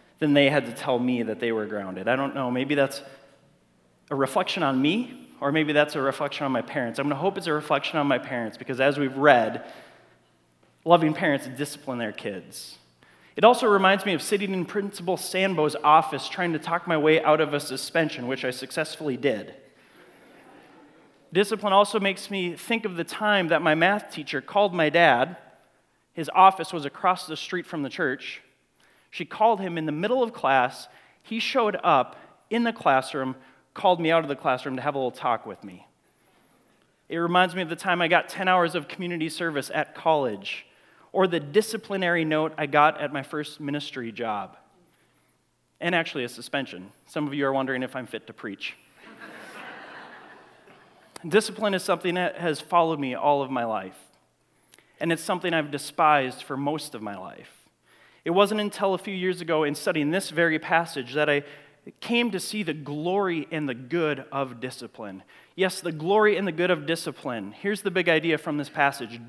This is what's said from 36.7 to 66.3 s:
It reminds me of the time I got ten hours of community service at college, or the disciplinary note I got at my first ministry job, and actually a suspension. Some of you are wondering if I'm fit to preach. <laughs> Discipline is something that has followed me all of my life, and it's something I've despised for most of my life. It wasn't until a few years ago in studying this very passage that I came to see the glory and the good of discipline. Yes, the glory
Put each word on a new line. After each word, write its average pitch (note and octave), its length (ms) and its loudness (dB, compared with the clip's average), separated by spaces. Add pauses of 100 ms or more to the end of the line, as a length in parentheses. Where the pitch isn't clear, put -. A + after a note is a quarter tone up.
It E3 100 -6
reminds F3 380 2
me F#3+ 60 -4
of D#3+ 80 -4
the E3 80 -6
time F3+ 240 0
I E3 80 2
got E3+ 180 4
ten F#3 220 -4
hours F3 260 2
of D#3 140 -6
community F3 400 -6
service D#3 440 -4
at D3 220 -4
college, B2+ 720 -2 (480)
or F#3+ 140 4
the E3+ 140 0
disciplinary F#3 840 0
note D#3 340 0
I D3+ 100 -2
got D3+ 340 4
at C#3+ 100 -4
my C#3 100 -6
first D3+ 380 -10
ministry C#3+ 540 -8
job, G#2 420 -6 (1300)
and F3 120 -2
actually D#3+ 300 -2
a A#2+ 60 -6
suspension. A2+ 600 -8 (180)
Some D3+ 200 -4
of C3+ 60 -6
you C#3 120 -2
are C3+ 60 2
wondering C3 320 -2
if B2+ 140 -10
I'm B2+ 100 -10
fit - 200 -12
to A2+ 60 -18
preach. - 420 -12 (1300)
<laughs> - 1300 -20
Discipline G3+ 460 2
is F3+ 100 -2
something F3 320 0
that F3+ 220 -2
has D#3+ 240 -2
followed E3 380 2
me B2+ 140 -4
all C#3+ 280 2
of C3+ 100 -4
my A#2+ 140 -2
life, F#2+ 340 -6 (1040)
and E3 100 0
it's D#3+ 120 -2
something F3+ 300 -2
I've D3 180 0
despised C#3+ 720 2
for C3+ 120 -8
most C#3+ 400 -4
of A2 60 -10
my G2+ 160 -10
life. - 340 -16 (720)
It D#3+ 80 -2
wasn't G3+ 300 4
until G3+ 320 0
a F3 40 -2
few F#3+ 180 -8
years F3+ 260 -2
ago D#3 220 0
in D3 120 -2
studying D#3 360 -2
this F#3+ 180 -2
very D#3 300 2
passage D#3 560 -2
that D3+ 140 0
I C#3+ 140 2 (560)
came A#3+ 300 0
to F#3 100 -4
see G#3+ 220 -6
the D#3 140 -4
glory D#3+ 760 -2
and D3+ 160 -4
the B2+ 60 -4
good C3+ 580 -2
of C3 280 -6
discipline. A2+ 640 -12 (320)
Yes, F#3 260 0
the E3+ 100 -4
glory F#3+ 460 4